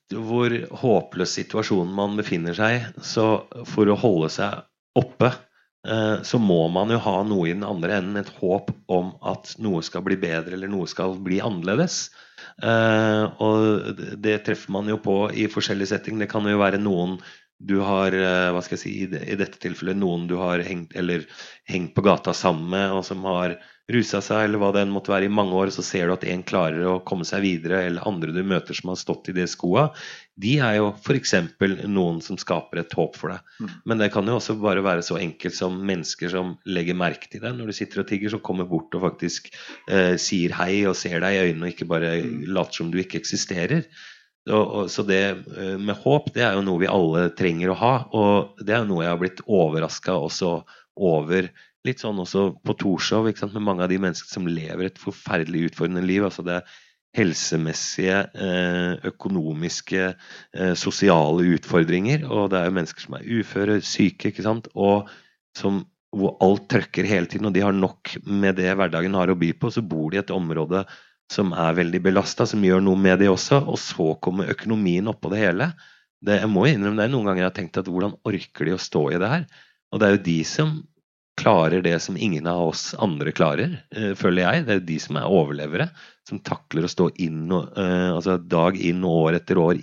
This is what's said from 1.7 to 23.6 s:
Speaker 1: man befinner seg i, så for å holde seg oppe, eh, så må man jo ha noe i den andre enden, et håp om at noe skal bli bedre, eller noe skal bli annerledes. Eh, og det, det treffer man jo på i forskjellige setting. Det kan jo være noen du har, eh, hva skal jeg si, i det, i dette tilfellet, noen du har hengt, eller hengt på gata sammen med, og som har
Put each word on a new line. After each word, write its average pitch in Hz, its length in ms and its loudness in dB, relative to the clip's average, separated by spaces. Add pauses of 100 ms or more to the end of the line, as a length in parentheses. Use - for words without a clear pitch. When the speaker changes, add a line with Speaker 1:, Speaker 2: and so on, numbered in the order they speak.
Speaker 1:
man 101 240 -2
befinner 85 380 -2
seg 110 260 0
i, - 200 -12
så 110 440 0 (200)
for 107 200 2
å 101 100 6
holde 90 340 2
seg 101 340 -6 (320)
oppe, 123 360 2 (540)
eh, 107 380 0
så - 160 0
må 87 300 4
man 95 200 0
jo 117 80 2
ha 107 260 -2
noe 98 240 0
i 85 60 0
den 101 100 -6
andre 98 360 -2
enden, 101 180 -4
et 98 220 -6
håp 95 320 -2 (140)
om 90 360 -2
at - 380 -8
noe 98 240 -2
skal 90 200 -8
bli 95 120 0
bedre, 87 380 -4
eller 95 180 -8
noe 92 160 -4
skal 92 280 -4
bli 95 240 -4
annerledes. 107 680 -2 (460)
Eh, 110 680 2 (160)
og 107 560 2
det, - 260 -12
det 107 220 2
treffer 107 280 -4
man 101 160 -2
jo 107 100 0
på 101 200 0 (120)
i 107 180 0
forskjellige 101 460 -2
setting. 107 260 -4
Det 104 120 -4
kan 104 160 -2
jo 104 120 2
være 98 220 4
noen 90 380 -2 (360)
du 98 260 0
har, 95 320 2
eh, 90 400 2
hva 90 80 -2
skal 95 160 -6
jeg - 60 -12
si, 95 80 -8 (100)
i 92 80 -4
det, 85 160 -8
i 98 140 -4
dette - 200 -6
tilfellet, 95 380 -6
noen 87 320 -2
du 90 80 -2
har 90 240 -2
hengt, 87 340 -8
eller 87 280 -2 (420)
hengt 87 300 -6
på 104 100 2
gata 90 280 4
sammen 85 360 0
med, 98 240 0
og 95 100 0
som 95 220 -8
har 90 300 -2 (300)